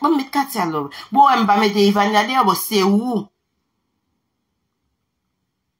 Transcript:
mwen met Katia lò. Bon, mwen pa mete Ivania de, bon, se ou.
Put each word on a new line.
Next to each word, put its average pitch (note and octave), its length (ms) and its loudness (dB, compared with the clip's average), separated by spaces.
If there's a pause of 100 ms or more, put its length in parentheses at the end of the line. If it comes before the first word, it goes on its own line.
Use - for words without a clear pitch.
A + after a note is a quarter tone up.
mwen D4+ 160 0
met C4 140 -6
Katia C4 340 -4
lò. D3+ 240 -6 (220)
Bon, C4 120 4
mwen A#3+ 240 2
pa G3+ 100 2
mete G#3 300 2
Ivania G#3 400 0
de, B3+ 160 0
bon, F#3+ 120 2
se G3 280 -2
ou. G#3 400 0 (2500)